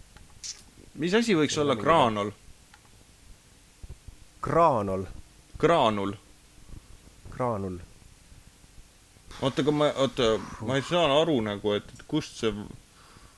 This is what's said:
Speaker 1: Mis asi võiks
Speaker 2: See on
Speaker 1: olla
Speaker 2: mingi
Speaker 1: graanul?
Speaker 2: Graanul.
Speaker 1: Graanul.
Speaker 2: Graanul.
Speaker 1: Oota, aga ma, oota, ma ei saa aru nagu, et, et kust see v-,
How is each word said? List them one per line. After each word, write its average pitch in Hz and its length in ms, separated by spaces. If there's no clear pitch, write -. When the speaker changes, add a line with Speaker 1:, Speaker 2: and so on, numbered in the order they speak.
Speaker 1:
Mis 175 180
asi 226 240
võiks 147 160
Speaker 2:
See 151 80
on 143 80
Speaker 1:
olla 123 80
Speaker 2:
mingi - 80
Speaker 1:
graanul? 110 460
Speaker 2:
Graanul. 107 640
Speaker 1:
Graanul. 110 580
Speaker 2:
Graanul. 98 500
Speaker 1:
Oota, 135 340
aga 147 80
ma, 147 220
oota, 131 320
ma 117 200
ei 131 80
saa 170 240
aru 151 320
nagu, 104 320
et, 101 160
et - 160
kust - 320
see 110 160
v-, 104 140